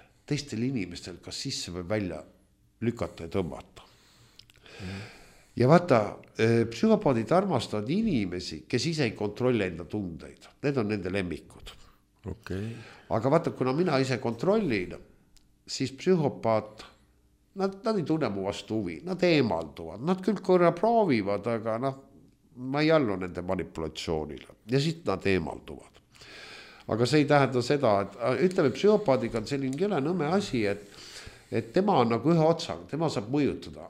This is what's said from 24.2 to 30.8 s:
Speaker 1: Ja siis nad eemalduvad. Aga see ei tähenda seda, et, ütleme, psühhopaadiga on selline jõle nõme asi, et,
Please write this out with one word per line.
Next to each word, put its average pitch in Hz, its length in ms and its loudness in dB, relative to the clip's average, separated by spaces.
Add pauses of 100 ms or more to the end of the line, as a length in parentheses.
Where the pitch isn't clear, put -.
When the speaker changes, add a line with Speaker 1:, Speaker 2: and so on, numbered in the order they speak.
Speaker 1:
Ja 123 120 2
siis 160 260 -2
nad 95 200 -2
eemalduvad. 76 720 -2 (920)
Aga 110 160 2
see 151 140 4
ei 143 60 4
tähenda 131 360 4
seda, 117 400 2
et, 98 120 -6 (380)
ütleme, 175 200 4
psühhopaadiga 135 640 2
on 107 100 -4
selline 135 300 -4
jõle 185 240 0
nõme 156 300 -2
asi, 180 340 0
et, 101 240 -4 (640)